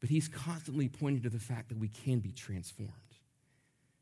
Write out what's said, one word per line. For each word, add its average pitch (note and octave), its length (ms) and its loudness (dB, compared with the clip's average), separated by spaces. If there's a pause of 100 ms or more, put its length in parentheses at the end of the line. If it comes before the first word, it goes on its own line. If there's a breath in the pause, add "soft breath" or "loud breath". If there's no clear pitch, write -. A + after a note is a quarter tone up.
but A#2+ 80 0
he's D#3 180 6
constantly D3 600 -2
pointing C#3 340 2
to A#2+ 60 0
the A2+ 100 0
fact A#2 300 -4
that A#2 80 -4
we A2 100 0
can B2 320 2
be G2 140 -2
transformed. G2+ 580 -6 (1120 soft breath)